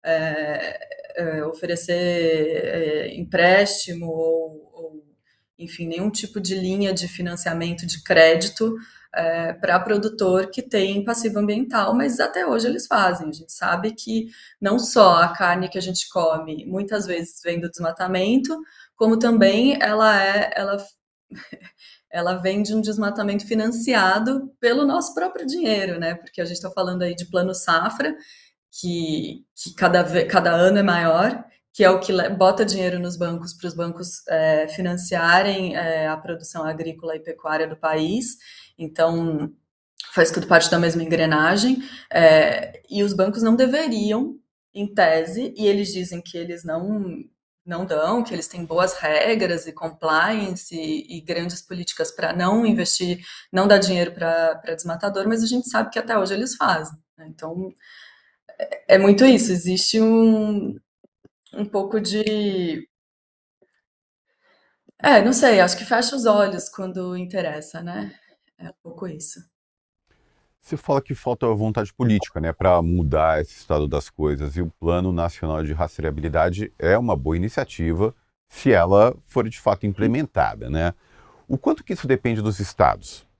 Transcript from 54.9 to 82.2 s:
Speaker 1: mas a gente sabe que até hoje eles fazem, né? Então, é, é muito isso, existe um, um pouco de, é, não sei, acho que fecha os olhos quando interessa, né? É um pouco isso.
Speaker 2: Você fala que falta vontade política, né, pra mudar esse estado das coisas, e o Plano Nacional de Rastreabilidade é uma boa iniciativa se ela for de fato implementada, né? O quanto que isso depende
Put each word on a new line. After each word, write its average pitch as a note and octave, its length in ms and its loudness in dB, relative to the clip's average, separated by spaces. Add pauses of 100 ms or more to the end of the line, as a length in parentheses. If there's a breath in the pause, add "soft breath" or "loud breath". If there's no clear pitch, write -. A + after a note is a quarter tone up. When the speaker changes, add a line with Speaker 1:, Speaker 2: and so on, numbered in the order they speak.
Speaker 1:
mas A3+ 160 0
a A3+ 40 0
gente B3 220 -2
sabe A3 220 -2
que - 80 -6
até A3+ 180 -2
hoje F#3+ 160 0
eles A3+ 220 -4
fazem, D#3+ 420 -2 (180)
né? D#3+ 120 -20
Então, E3 440 -10 (880 loud breath)
é, - 360 2
é - 20 8
muito G3+ 260 6
isso, B3 280 6
existe F#3 500 0
um, A3 760 2 (800)
um G#3 120 -6
pouco G3+ 360 -4
de, G3 880 -4 (2000)
é, B3 240 6
não A#3 80 4
sei, A#3+ 280 6
acho F3+ 180 4
que - 80 -12
fecha A#3+ 300 -2
os A#3+ 100 -2
olhos G3+ 440 2
quando F#3 460 -10
interessa, E3+ 640 -8
né? F3+ 360 -12 (400 soft breath)
É E3+ 140 -18
um - 120 -20
pouco E3+ 260 -14
isso. E3+ 340 -14 (1200)
Speaker 2:
Você - 160 -10
fala C#3 240 -2
que - 120 -10
falta B2 340 -4
vontade G#2+ 460 -2
política, G#2+ 460 0
né, D#2+ 140 -2
pra F2+ 280 4
mudar D#2+ 600 2
esse - 160 -10
estado D2+ 320 -2
das D2 200 -4
coisas, D2 460 -4
e F2 60 -4
o E2 180 -4
Plano F2+ 320 0
Nacional E2+ 500 -4
de D2+ 120 -4
Rastreabilidade D#2+ 1080 -2
é F2+ 180 4
uma A2+ 200 0
boa D2 180 -2
iniciativa F#2 800 -2 (320)
se - 240 0
ela G2+ 420 6 (120)
for A2+ 240 -2
de - 100 -14
fato - 260 -2
implementada, F#2+ 840 -2
né? E2 240 -2 (520 soft breath)
O C3 120 -4
quanto - 260 -2
que - 80 -10
isso F3 160 -8
depende A#2+ 340 0